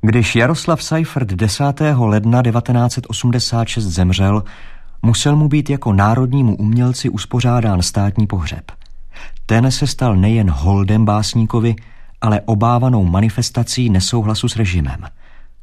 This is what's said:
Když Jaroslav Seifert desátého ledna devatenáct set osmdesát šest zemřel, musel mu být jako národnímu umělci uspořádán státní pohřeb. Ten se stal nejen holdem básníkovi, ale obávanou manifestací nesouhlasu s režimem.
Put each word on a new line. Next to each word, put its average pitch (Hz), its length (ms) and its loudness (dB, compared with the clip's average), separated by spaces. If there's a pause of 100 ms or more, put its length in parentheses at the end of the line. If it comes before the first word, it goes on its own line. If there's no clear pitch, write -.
Když 107 280 2
Jaroslav 151 480 0
Seifert 151 460 -4
desátého 127 760 0
ledna 110 340 2
devatenáct 120 520 0
set 123 160 -8
osmdesát 117 580 -2
šest - 160 -4
zemřel, 92 600 2 (580)
musel 117 340 2
mu 151 120 4
být 147 220 0
jako 135 240 0
národnímu 120 600 2
umělci 123 540 0
uspořádán 117 720 0
státní 101 460 0
pohřeb. 85 440 -6 (760)
Ten 123 260 2
se 139 160 -2
stal 120 280 0
nejen 104 360 4
holdem 98 540 2
básníkovi, 110 680 0 (460)
ale 107 240 0
obávanou 117 600 2
manifestací 113 840 0
nesouhlasu 107 600 0
s - 60 -8
režimem. 87 420 -2 (640)